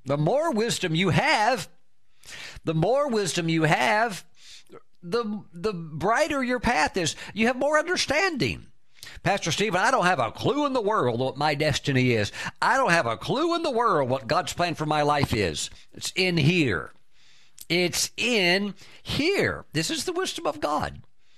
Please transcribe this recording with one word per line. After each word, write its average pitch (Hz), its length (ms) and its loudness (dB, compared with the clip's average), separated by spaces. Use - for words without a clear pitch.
the 139 120 0
more 254 360 2
wisdom 202 400 0
you 175 160 2
have, 226 580 2
the 160 120 -4
more 254 340 2
wisdom 185 400 0
you 160 140 2
have, 214 600 2
the, 208 500 -4
the 175 220 -6
brighter 214 680 0
your 247 160 -2
path 247 360 0
is. 170 200 -2
You 226 140 2
have 254 100 0
more 302 220 2
understanding. 294 880 -2
"Pastor 180 280 0
Stephen, 190 300 0
I 233 100 4
don't 214 140 2
have 180 140 4
a 113 120 -2
clue 277 340 0
in 269 80 -2
the 254 80 0
world 170 380 0
what 127 180 -2
my 151 160 2
destiny 139 580 2
is. 107 200 2
I 220 160 4
don't 233 140 2
have 165 160 4
a 110 100 -2
clue 311 380 0
in 339 80 -2
the 311 80 0
world 202 380 2
what 127 180 -2
God's 160 260 -2
plan 170 220 -2
for 156 100 -4
my 151 160 0
life 147 320 2
is." 90 360 -2
It's - 220 -8
in 180 220 2
here. 135 560 2
It's 175 480 -2
in 202 580 0
here. 240 720 0
This 160 160 -2
is 311 160 -4
the 359 80 -4
wisdom 339 340 -4
of 302 140 -4
God. 226 400 -2